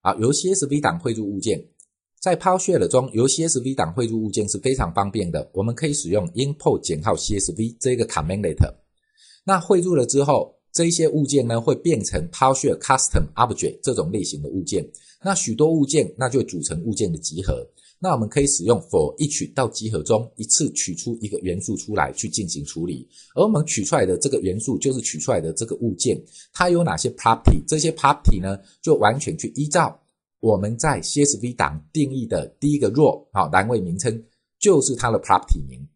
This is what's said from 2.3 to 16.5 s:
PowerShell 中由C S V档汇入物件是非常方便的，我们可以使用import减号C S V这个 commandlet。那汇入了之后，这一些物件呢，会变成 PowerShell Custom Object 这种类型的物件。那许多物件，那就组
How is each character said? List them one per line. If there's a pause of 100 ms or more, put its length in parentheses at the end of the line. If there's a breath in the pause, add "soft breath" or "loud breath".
PowerShell
中
由
C
S
V
档
汇
入
物
件
是
非
常
方
便
的，
我
们
可
以
使
用
import
减
号
C
S
V
这
个
commandlet。 (880 soft breath)
那
汇
入
了
之
后， (200)
这
一
些
物
件
呢，
会
变
成
PowerShell
Custom
Object
这
种
类
型
的
物
件。 (320 loud breath)
那
许
多
物
件，
那
就
组